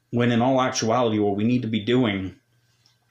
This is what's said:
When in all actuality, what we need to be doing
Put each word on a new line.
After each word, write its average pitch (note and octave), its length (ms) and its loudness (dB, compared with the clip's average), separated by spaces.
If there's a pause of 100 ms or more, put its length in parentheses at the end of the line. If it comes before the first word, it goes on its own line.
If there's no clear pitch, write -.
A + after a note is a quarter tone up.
(100)
When A#2+ 220 2
in A#2 100 2
all C3 180 2
actuality, A#2 600 0
what G2+ 160 0
we G#2+ 80 -2
need A#2+ 180 0
to A2+ 60 -6
be G#2+ 160 -4
doing G#2 500 0 (760)